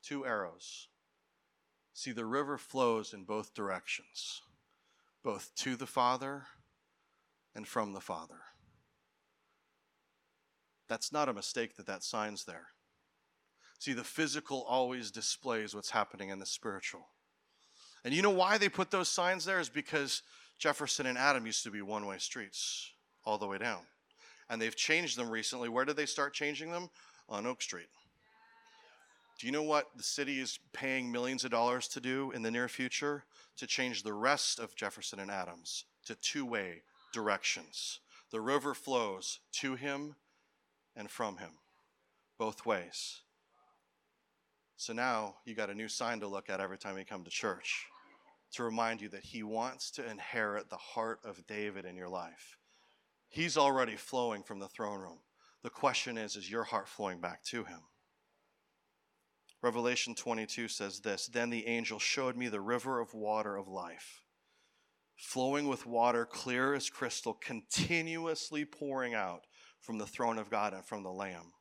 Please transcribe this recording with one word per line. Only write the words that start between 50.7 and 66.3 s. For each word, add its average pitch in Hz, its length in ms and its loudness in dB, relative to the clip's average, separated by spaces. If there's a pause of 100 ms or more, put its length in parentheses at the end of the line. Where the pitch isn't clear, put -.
heart 113 480 -4
of 95 240 -12
David 104 380 -4
in 90 100 -10
your 90 140 -8
life. 85 480 -8 (760)
He's 160 260 0
already 131 380 6
flowing 113 480 0
from 101 160 -8
the 98 80 -6
throne 104 320 -4
room. 85 200 -12 (440)
The 120 60 -4
question 127 480 2
is, 107 180 -4
is 95 160 -8
your 113 140 0
heart 101 220 0
flowing 92 340 -4
back 85 240 -6
to 117 180 -4
him? 87 160 -12 (1800)
Revelation 120 540 2
twenty-two 113 520 -2
says 98 320 -4
this, 101 280 -2
"Then 120 220 0
the 113 160 -2
angel 113 320 0
showed 127 380 2
me 123 140 -2
the 104 100 -2
river 120 400 0
of 113 140 -4
water 107 420 0
of 98 120 -6
life, 87 540 -10 (920)
flowing 139 520 0
with 131 180 0
water 117 400 6
clear 127 480 0